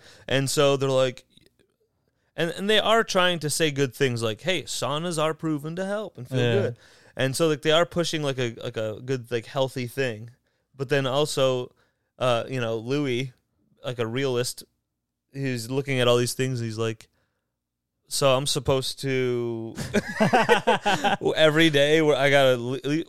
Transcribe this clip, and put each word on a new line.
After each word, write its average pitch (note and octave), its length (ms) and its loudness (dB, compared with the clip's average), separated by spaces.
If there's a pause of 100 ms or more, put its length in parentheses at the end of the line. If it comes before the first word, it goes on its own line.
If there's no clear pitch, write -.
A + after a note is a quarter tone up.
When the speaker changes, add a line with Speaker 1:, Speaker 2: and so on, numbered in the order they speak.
(280)
Speaker 1:
And C3+ 220 0
so C#3 260 4
they're C3+ 140 0
like, C3 340 0 (1120)
and, E3 160 -2
and F#3+ 180 -4
they G#3+ 100 4
are A3 260 4
trying F3+ 340 2
to D3+ 100 -4
say D#3 220 0
good C#3 220 0
things A#2+ 280 0
like, A2 200 -4
"Hey, E3 220 -2
saunas D#3 580 -4
are D#3 120 0
proven D#3 440 -6
to F#3+ 80 -4
help G3+ 320 -8
and B2 100 -14
feel C3 120 -2
Speaker 2:
Yeah. A#2+ 140 2
Speaker 1:
good." A#2+ 240 0 (380)
And C3 200 -2
so, E3 120 2
like, D3+ 160 0
they D3+ 80 0
are E3+ 140 4
pushing, E3+ 380 -4
like, C3+ 160 -2
a, A#2 220 -4
like, B2 160 -8
a A2 260 -6
good, B2+ 280 -6
like, A#2 140 -4
healthy C3 420 -4
thing. A#2 420 -6 (460)
But C3+ 140 -8
then C#3 160 2
also, C3 680 0 (460)
uh, A#2+ 320 0
you C3 120 -4
know, A2+ 160 -2
Louis, C3 560 -2 (500)
like, B2 160 -6
a A2+ 80 -2
realist, B2 560 -2 (720)
he's B2+ 360 -4
looking C3+ 300 -2
at B2 80 4
all A#2+ 100 8
these B2 160 0
things. C3 280 -2
And A#2 60 -4
he's A2 100 -8
like, A2+ 320 -6 (960)
"So C3+ 300 2
I'm C#3 100 -2
supposed C3+ 540 -2
to A#2+ 760 -2 (440)
<laughs> - 0 -
Speaker 2:
<laughs> G#3+ 1160 2
Speaker 1:
every D#3 340 6
day D3 320 4
where D3+ 140 4
I C#3 140 2
gotta C3+ 280 6
le-, B2 260 -6
le-, D3 260 -2